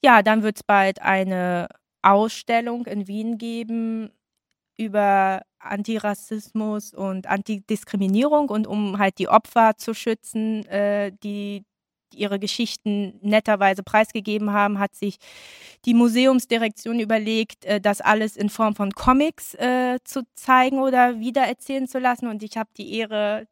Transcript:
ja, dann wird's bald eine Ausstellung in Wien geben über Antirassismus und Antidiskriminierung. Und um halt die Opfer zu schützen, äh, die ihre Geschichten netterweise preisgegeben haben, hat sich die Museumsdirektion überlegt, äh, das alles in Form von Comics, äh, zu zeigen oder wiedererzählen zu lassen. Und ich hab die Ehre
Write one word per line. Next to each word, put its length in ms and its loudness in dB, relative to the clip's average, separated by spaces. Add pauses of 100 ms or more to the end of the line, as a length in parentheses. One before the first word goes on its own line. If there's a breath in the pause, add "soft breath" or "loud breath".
ja, 180 8
dann 200 2
wird's 200 -4
bald 400 2
eine 680 0 (340)
Ausstellung 840 2
in 220 -6
Wien 300 -6
geben 720 -6 (680)
über 640 0 (160)
Antirassismus 1400 -6
und 320 -8
Antidiskriminierung. 1200 0
Und 180 -2
um 320 -4
halt 200 0
die 100 -2
Opfer 480 4
zu 180 -8
schützen, 720 -6
äh, 460 -2 (100)
die 420 -8 (500)
ihre 240 -4
Geschichten 840 -6
netterweise 600 2
preisgegeben 720 -2
haben, 260 0
hat 160 -4
sich 220 -6 (680 loud breath)
die 100 2
Museumsdirektion 1040 2
überlegt, 640 -2
äh, 160 -2
das 200 0
alles 360 0
in 140 -2
Form 240 0
von 180 -4
Comics, 640 0
äh, 500 0
zu 180 -8 (120)
zeigen 460 4
oder 400 4
wiedererzählen 680 -2
zu 100 -6
lassen. 300 0
Und 140 -8
ich 140 -12
hab 180 -8
die 200 -12
Ehre 580 -4